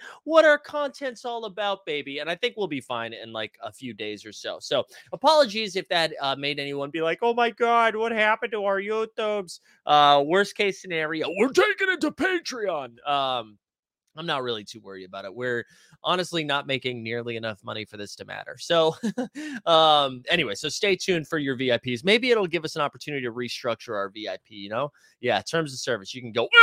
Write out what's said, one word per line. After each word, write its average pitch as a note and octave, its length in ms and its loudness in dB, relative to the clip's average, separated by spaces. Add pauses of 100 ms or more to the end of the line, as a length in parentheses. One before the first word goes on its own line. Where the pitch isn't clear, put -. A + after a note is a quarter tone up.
(220)
what D#4+ 220 6
our D4+ 120 8
content's C#4+ 680 -6
all A#3 220 -8
about, G3+ 380 -4
baby. C#3+ 360 -6
And D3+ 100 -6
I F3+ 60 -4
think A#3+ 200 -4
we'll G3+ 120 -2
be D3 120 -6
fine A#2 320 -6
in, A2+ 200 -14
like, A2 280 -6
a G#2+ 120 -10
few B2+ 200 -12
days G#2+ 320 -10
or A2 60 -16
so. G2 300 -10
So C3 240 0 (280)
apologies A3 600 2
if F3+ 140 -4
that, E3 320 2
uh, C#3 160 0
made C#3+ 240 -4
anyone C#3+ 300 -6
be D#3+ 120 -4
like, D#3+ 200 0
"Oh A#3 120 2
my A#3 160 2
God, A#3 460 2
what A3+ 160 -2
happened G#3+ 400 2
to G#3 140 -4
our G3 140 2
YouTubes?" G#3+ 800 -4 (260)
Uh, C#3+ 400 8
worst F#3+ 320 2
case G3+ 240 0
scenario, D#3+ 460 -4 (120)
we're A#3 100 4
taking F#4+ 420 2
it F4 120 -2
to D4 100 0
Patreon! G3+ 920 -4
Um, B2+ 540 -2 (580)
I'm D#3+ 100 -10
not C#3+ 180 -2
really A2+ 180 -4
too G#2+ 160 -16
worried G2 280 -16
about G2 180 -10
it. F#2+ 100 -12
We're A#2+ 300 -2 (400)
honestly E3+ 400 -2
not C#3+ 240 -2
making B2+ 340 -4
nearly A#2 320 -6
enough A2 300 -8
money A2 200 -8
for G#2+ 120 -16
this G2+ 200 -12
to G2 80 -14
matter. G2+ 360 -12
So, D#3+ 340 4 (360)
<laughs> C#4+ 360 -12
um, D3 640 4
anyway, D3 260 0
so D3+ 140 -6
stay G3 260 0
tuned F3 320 0
for D#3+ 120 -2
your C3+ 180 -2
V B2+ 160 2
I A#2 60 4
Ps. B2 260 -6
Maybe A3+ 260 4
it'll G#3+ 160 4
give D#3+ 180 -4
us D#3 120 -10
an D#3 60 0
opportunity C#3 420 -4
to A#2 80 -4
restructure A#2 640 -6
our G2 140 -4
V G#2 180 -10
I F#2+ 160 -6
P, G#2+ 100 -20
you G2 140 -12
know? B2+ 240 -4 (280)
Yeah, A2 220 2
terms D#3+ 300 -4
of B2+ 80 -10
service. G#2+ 340 -4
You B2+ 60 -14
can A#2+ 100 -12
go, A#2 180 0 (140)